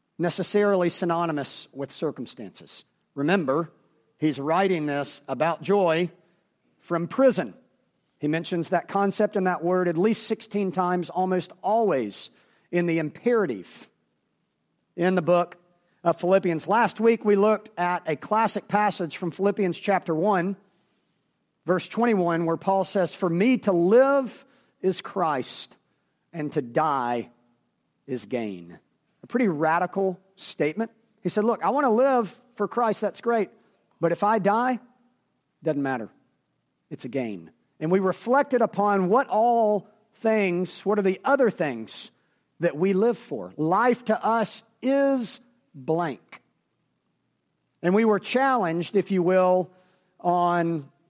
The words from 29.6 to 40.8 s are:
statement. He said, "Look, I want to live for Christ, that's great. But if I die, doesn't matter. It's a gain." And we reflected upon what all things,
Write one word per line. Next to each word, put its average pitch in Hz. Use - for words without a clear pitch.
statement. 160
He 180
said, 208
"Look, 220
I 180
want 285
to 247
live 240
for 202
Christ, 226
that's 196
great. 233
But 165
if 175
I 214
die, 220
doesn't 143
matter. 127
It's 143
a 127
gain." 110
And 160
we 190
reflected 247
upon 202
what 240
all 214
things, 190